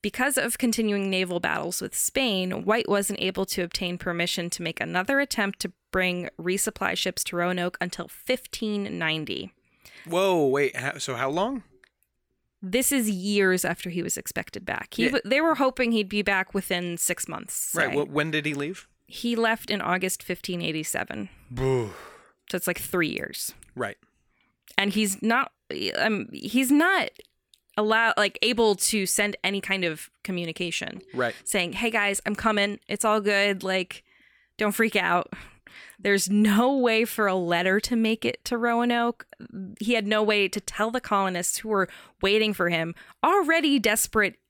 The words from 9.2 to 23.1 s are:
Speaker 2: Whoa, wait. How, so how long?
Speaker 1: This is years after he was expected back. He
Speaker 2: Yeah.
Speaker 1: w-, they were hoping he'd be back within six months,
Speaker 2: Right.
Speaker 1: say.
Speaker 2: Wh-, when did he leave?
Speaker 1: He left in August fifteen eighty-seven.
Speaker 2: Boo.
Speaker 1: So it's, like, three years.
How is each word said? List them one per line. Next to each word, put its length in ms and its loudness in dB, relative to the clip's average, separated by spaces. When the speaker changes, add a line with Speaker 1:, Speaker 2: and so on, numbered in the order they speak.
Speaker 2:
Whoa, 400 4
wait. 300 2
How, 220 -6
so 160 -6
how 160 0
long? 320 -2
Speaker 1:
This 320 0
is 180 2
years 540 2
after 260 -4
he 120 -4
was 160 -4
expected 480 -8
back. 280 -6
He 100 0
Speaker 2:
Yeah. 60 4
Speaker 1:
w-, 200 0
they 100 4
were 160 4
hoping 360 2
he'd 160 2
be 140 0
back 320 0
within 420 -2
six 320 -4
months, 460 -8
Speaker 2:
Right. 160 2
Speaker 1:
say. 60 -4
Speaker 2:
Wh-, 140 0
when 200 0
did 160 -2
he 80 -2
leave? 340 -8
Speaker 1:
He 300 -4
left 340 0
in 100 -2
August 420 -2
fifteen 380 -6
eighty-seven. 680 -4
Speaker 2:
Boo. 420 0
Speaker 1:
So 60 -4
it's, 100 -4
like, 120 -4
three 300 -2
years. 440 -6